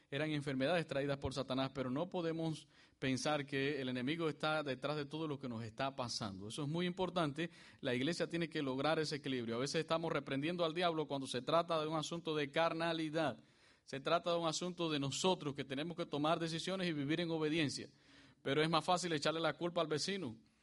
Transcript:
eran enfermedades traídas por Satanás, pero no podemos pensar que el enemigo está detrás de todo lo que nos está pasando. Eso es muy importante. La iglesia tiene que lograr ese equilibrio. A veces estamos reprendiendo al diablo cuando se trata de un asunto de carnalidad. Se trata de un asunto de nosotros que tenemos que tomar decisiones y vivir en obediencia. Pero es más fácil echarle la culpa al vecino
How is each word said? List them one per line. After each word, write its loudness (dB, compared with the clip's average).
eran 0
enfermedades 2
traídas 0
por -4
Satanás, 0
pero -2
no 0
podemos -2
pensar 2
que 0
el -2
enemigo 0
está 0
detrás -2
de -2
todo -4
lo -4
que -6
nos -4
está -4
pasando. -4
Eso -6
es -2
muy 0
importante. 0
La 0
iglesia 2
tiene 0
que -2
lograr 2
ese 0
equilibrio. -2
A 0
veces 0
estamos 0
reprendiendo 0
al 0
diablo 2
cuando -4
se -4
trata 2
de 0
un -2
asunto -2
de 0
carnalidad. 0
Se -8
trata 2
de 4
un 2
asunto 0
de 2
nosotros 2
que -6
tenemos -4
que -4
tomar 2
decisiones -2
y 0
vivir 0
en -2
obediencia. 0
Pero 2
es 2
más 2
fácil 2
echarle 2
la 2
culpa -2
al 2
vecino -2